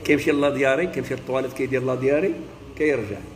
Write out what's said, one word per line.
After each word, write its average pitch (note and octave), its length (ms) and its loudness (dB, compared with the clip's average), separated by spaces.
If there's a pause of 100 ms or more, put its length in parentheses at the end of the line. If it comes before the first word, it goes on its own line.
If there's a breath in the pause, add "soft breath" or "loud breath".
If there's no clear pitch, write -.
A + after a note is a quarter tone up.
كيمشي D3+ 260 4
لا C#3+ 180 4
دياري، C3+ 380 2
كيمشي C3+ 280 -4
للطواليت، B2+ 380 -2
كيدير B2+ 300 0
لا B2+ 120 0
دياري، C#3+ 380 2 (440)
كيرجع. A#2+ 400 0 (180)